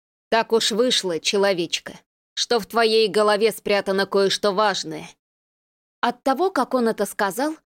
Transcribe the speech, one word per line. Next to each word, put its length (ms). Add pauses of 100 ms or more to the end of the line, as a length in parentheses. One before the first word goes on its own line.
(300)
«Так 220
уж 200
вышло, 480
человечка, 720 (420)
что 240
в 80
твоей 400
голове 460
спрятано 540
кое-что 440
важное». 580 (1000)
От 160
того, 280
как 240
он 140
это 180
сказал, 500 (240)